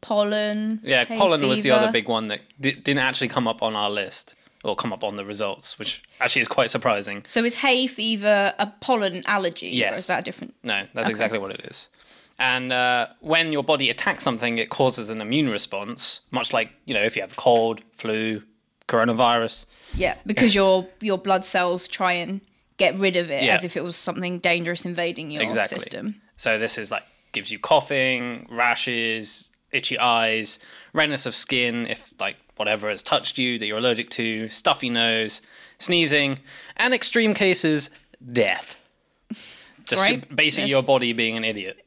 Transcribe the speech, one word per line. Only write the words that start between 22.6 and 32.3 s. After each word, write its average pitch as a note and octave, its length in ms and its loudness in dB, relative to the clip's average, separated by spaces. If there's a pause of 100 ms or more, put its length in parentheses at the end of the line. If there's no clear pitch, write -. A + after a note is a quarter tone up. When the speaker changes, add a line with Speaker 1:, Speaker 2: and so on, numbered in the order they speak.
Speaker 1:
get F#3+ 200 4
rid F#3+ 180 2
of F3 160 0
it C#3 120 0
Speaker 2:
Yeah. A2 120 6
Speaker 1:
as F3+ 80 0
if F3 140 -8
it D#3 60 -2
was E3+ 120 -6
something F3+ 440 -6
dangerous E3+ 460 0
invading E3 460 -6
your D3+ 120 -4
Speaker 2:
Exactly. A2 360 -2
Speaker 1:
system. - 420 -8 (160)
Speaker 2:
So A2 200 0
this A2 200 -2
is, G#2+ 120 -8
like, G#2 140 -6 (280)
gives G#2+ 200 -6
you G#2+ 80 -8
coughing, C3 880 0
rashes, A#2 1040 -2 (200)
itchy A#2+ 280 -2
eyes, A2+ 600 0 (340)
redness D3+ 320 0
of A#2 100 -4
skin A#2+ 520 0
if, - 320 -10
like, G2 180 -4 (200)